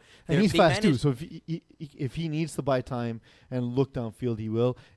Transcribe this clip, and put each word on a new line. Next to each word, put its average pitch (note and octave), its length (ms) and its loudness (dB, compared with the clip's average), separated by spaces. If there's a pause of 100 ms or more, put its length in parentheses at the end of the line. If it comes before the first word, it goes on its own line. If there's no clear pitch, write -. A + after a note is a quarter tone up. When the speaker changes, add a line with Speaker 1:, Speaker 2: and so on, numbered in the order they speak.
(280)
Speaker 1:
And D#3 80 2
Speaker 2:
their F3+ 60 4
Speaker 1:
he's G#3+ 120 4
Speaker 2:
big G#3 80 6
Speaker 1:
fast, F3 200 4
too. G#3+ 120 4
Speaker 2:
advantage A#2 80 0
Speaker 1:
So D3 80 2
if B2 100 -2
he, D#3+ 260 -14
he, E3 160 -6 (160)
he, D3+ 200 -14
if C#3 180 -6
he E3 140 -4
needs D3+ 260 -4
to D#3 60 -4
buy C3 200 0
time A#2 380 -6 (320)
and B2 240 -2
look C#3 180 2
downfield, A#2 460 -4
he A2 100 -6
will. A#2+ 280 0 (200)